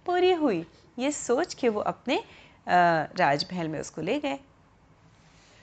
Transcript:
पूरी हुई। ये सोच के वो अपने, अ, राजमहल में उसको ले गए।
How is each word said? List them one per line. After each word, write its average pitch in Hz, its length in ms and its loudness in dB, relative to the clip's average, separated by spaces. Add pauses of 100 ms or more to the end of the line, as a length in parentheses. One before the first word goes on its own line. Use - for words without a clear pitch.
पूरी 359 260 2
हुई। 254 340 0 (340)
ये 269 120 0
सोच 285 420 -2
के 247 160 0
वो 208 120 -2
अपने, - 360 -2
अ, 440 60 -4 (920)
राजमहल 160 520 0
में 156 120 -6
उसको - 220 -10
ले 214 180 -2
गए। 277 200 -6 (1200)